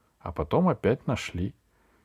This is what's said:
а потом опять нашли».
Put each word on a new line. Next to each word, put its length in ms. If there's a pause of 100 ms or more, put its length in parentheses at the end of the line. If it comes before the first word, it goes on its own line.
(180)
а 140
потом 360
опять 380
нашли». 480 (500)